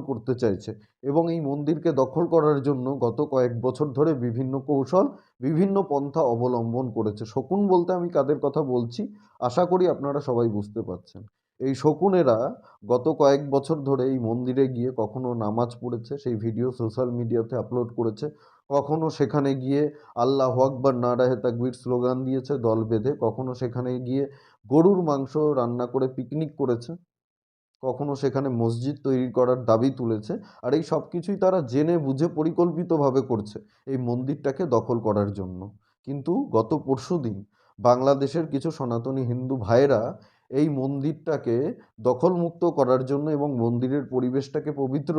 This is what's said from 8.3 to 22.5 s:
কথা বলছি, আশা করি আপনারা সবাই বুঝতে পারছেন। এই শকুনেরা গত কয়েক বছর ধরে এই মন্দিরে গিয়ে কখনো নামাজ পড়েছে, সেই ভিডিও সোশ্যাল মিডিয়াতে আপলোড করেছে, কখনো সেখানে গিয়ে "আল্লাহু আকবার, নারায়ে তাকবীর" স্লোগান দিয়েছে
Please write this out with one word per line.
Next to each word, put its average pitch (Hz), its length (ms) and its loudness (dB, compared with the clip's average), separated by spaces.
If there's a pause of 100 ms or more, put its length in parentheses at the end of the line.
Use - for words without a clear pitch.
কথা 147 180 0
বলছি, 123 400 -2 (380)
আশা 123 240 2
করি 180 240 2
আপনারা 139 320 -2
সবাই 120 280 0
বুঝতে 104 400 -6
পারছেন। 90 340 -14 (380)
এই 135 140 -2
শকুনেরা 151 640 4 (480)
গত 120 200 2 (140)
কয়েক 139 300 6
বছর 139 260 0 (120)
ধরে 127 240 2
এই 131 60 -2
মন্দিরে 123 500 0
গিয়ে 123 280 -2
কখনো 123 380 -4
নামাজ 117 360 -2 (120)
পড়েছে, 120 300 -8 (100)
সেই 120 140 -2
ভিডিও 113 320 -2 (100)
সোশ্যাল 120 320 -2
মিডিয়াতে 117 460 -2
আপলোড 120 320 -2 (100)
করেছে, 208 280 -2 (440)
কখনো 147 400 0
সেখানে 143 440 0
গিয়ে 135 280 0 (320)
"আল্লাহু 127 480 2
আকবার, 131 320 2
নারায়ে 123 420 2
তাকবীর" 120 460 -2
স্লোগান 123 420 0
দিয়েছে 131 340 -4